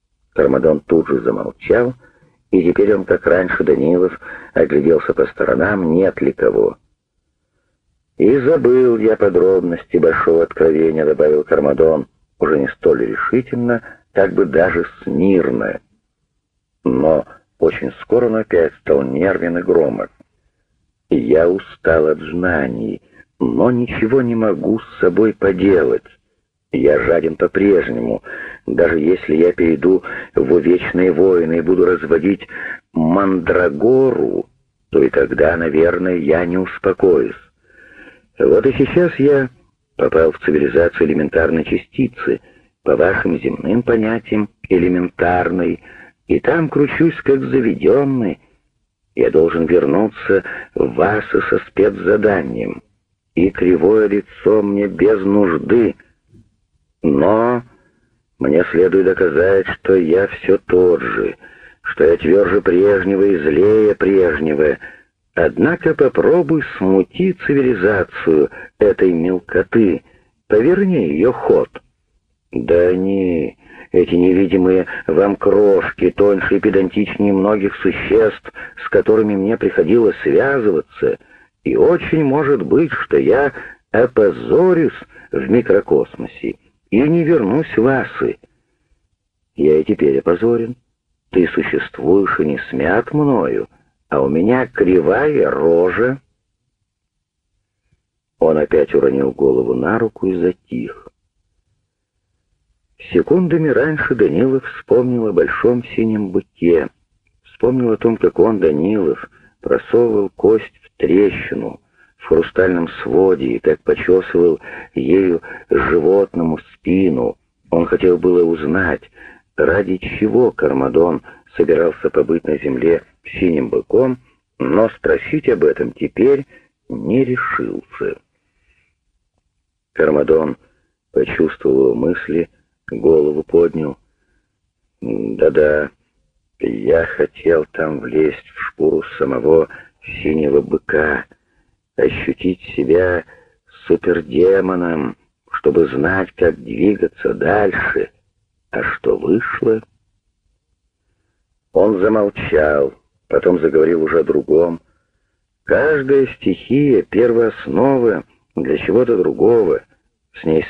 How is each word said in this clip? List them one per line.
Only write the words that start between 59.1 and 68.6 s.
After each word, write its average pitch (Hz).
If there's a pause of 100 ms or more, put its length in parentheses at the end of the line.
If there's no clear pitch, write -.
что -
я 92
все -
тот 90
же, 55 (460)
что -
я 82
тверже 90
прежнего 95
и 101
злее 98
прежнего. 78 (560)
Однако 143
попробуй 151 (140)
смути 95 (140)
цивилизацию 98 (280)